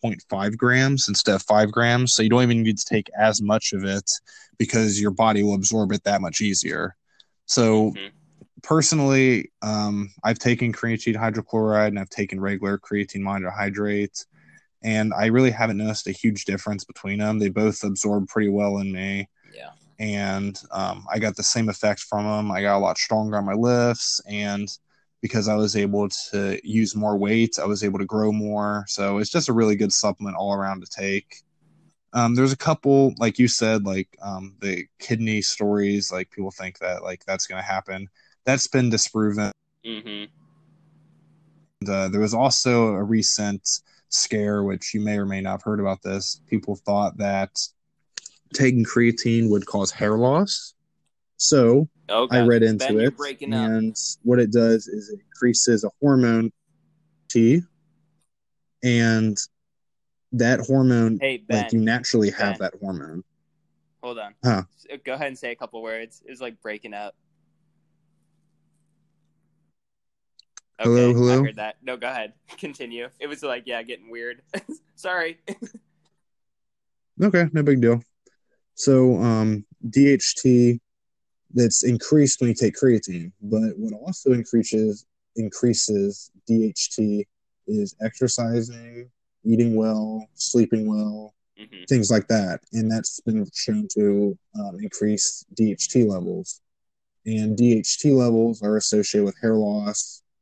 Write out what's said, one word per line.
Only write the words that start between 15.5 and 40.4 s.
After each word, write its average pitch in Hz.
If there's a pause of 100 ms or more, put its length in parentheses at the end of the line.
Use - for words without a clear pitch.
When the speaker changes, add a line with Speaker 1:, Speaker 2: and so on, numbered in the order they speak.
Speaker 1:
haven't 110
noticed 107
a 98
huge 104
difference 98
between 101
them. 107
They 104
both 104
absorb 101
pretty 107
well 101
in 98
me. 98 (240)
Speaker 2:
Yeah. 64 (300)
Speaker 1:
And, 101 (120)
um, 95
I 107
got 104
the 104
same 113
effect 104
from 104
'em. 107
I 95
got 101
a -
lot 92
stronger 107
on 101
my 98
lifts, 120
and – 101 (540)
because 110
I 107
was 107
able 101 (240)
to 101
use 110
more 104
weight, 113
I -
was 104
able 98
to 98
grow 107
more. 104
So 98
it's 104
just 170
a 123
really 110
good 101
supplement 101
all 101
around 98
to 90
take. 98 (720)
Um, 120
there's 135
a 131
couple, 139
like 113
you 123
said, 110
like, 95
um, 98
the 92 (140)
kidney 110
stories, 101
like, 92
people 95
think 92
that, 90
like, 92
that's 95
gonna 92
happen. 95 (360)
That's 131
been 127
disproven. 107 (320)
Speaker 2:
Mm-hmm. 107 (1600)